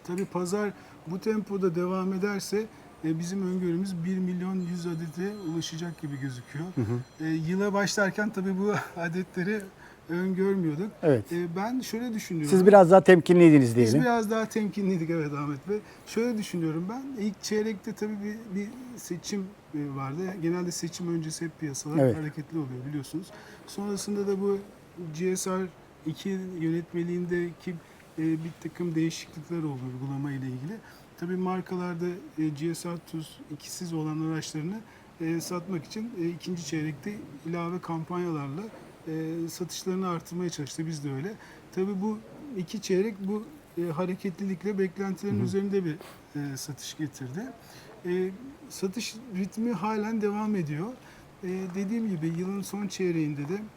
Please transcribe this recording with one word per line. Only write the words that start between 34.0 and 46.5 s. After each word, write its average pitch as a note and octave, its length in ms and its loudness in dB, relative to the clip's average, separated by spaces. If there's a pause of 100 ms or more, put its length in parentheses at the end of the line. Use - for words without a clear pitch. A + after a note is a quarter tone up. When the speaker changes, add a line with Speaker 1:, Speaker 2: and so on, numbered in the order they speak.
Speaker 1:
araçlarını, D#3+ 480 -4 (420)
e, E3 200 0
satmak F3 440 -4
için, A3+ 260 -8 (100)
e, E3 60 0
ikinci E3+ 380 -6
çeyrekte D#3 480 -4 (320)
ilave E3+ 360 -4
kampanyalarla, E3 800 -4 (460)
e, D#3+ 260 -4 (160)
satışlarını F#3 600 -4
artırmaya E3+ 400 -4
çalıştı. D#3+ 380 -6
Biz D3+ 160 -6
de C#3+ 100 -4
öyle. E3 200 -4 (420)
Tabii F#3+ 260 0
bu G#3+ 160 0 (400)
iki F#3+ 240 -6
çeyrek G3 340 0 (120)
bu, G#3+ 160 -2 (340)
e, E3+ 140 -2
hareketlilikle F#3+ 880 -4
beklentilerin G3 580 -2
Speaker 2:
Hı - 40 2
hı. - 40 2
Speaker 1:
üzerinde G3 400 0
bir, D#3 100 -2 (400)
e, C#3+ 220 -4